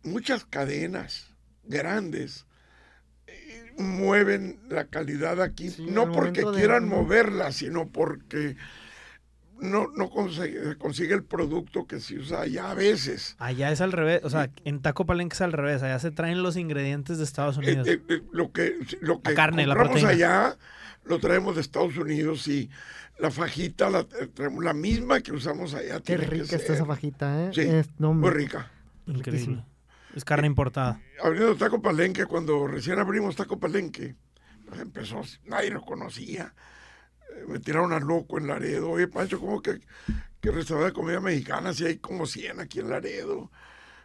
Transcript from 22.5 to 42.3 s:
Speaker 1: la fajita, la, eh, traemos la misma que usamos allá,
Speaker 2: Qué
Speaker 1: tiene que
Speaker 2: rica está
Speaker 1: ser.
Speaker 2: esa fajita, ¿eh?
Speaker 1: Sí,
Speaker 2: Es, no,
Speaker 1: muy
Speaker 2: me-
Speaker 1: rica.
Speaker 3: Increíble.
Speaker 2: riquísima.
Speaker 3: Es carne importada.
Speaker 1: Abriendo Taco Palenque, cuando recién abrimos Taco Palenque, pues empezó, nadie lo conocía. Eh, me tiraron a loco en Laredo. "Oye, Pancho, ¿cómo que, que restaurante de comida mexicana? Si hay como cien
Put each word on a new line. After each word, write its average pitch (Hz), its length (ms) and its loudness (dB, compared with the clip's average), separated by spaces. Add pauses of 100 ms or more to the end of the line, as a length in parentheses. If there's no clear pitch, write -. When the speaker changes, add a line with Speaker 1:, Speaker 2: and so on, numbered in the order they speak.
Speaker 1:
la 151 120 0
fajita, 170 580 0
la, 190 100 4
eh, - 340 -6
traemos - 300 -4
la 165 100 0
misma 233 460 2
que - 140 -8
usamos 151 400 -4
allá, - 240 -6
Speaker 2:
Qué 175 180 -2
Speaker 1:
tiene 156 80 0
que 143 60 -2
Speaker 2:
rica 160 140 -2 (120)
está 160 40 2
Speaker 1:
ser. 156 180 0
Speaker 2:
esa 156 80 2
fajita, 147 600 -2
¿eh? 190 60 -4
Speaker 1:
Sí, 160 80 2
Speaker 2:
Es, 156 360 4
no, 156 160 4
Speaker 1:
muy 151 160 6
Speaker 2:
me- 156 60 4
Speaker 1:
rica. - 360 -4 (340)
Speaker 3:
Increíble. 131 260 -4
Speaker 2:
riquísima. 131 340 -2 (500)
Speaker 3:
Es 143 100 -10
carne 147 220 4
importada. 131 520 2 (240)
Speaker 1:
Abriendo 196 320 6
Taco 220 280 2
Palenque, 190 420 4
cuando 151 400 2
recién 143 320 -2
abrimos 202 380 0
Taco 196 240 -4
Palenque, 156 560 -4 (500)
pues - 160 -14
empezó, - 400 -10 (240)
nadie - 240 -2
lo 202 140 -8
conocía. - 720 -10 (760)
Eh, - 160 -16
me - 120 -8
tiraron 165 340 0
a 160 60 0
loco 156 400 -2
en 151 80 -4
Laredo. 156 420 -2
"Oye, 175 180 2
Pancho, 185 320 -4
¿cómo 202 220 -4
que, - 180 -4 (600)
que - 80 0
restaurante 156 380 0
de 180 60 0
comida 170 260 -2
mexicana? 170 560 -2
Si 156 100 -4
hay 160 140 0
como 175 260 -6
cien - 340 -8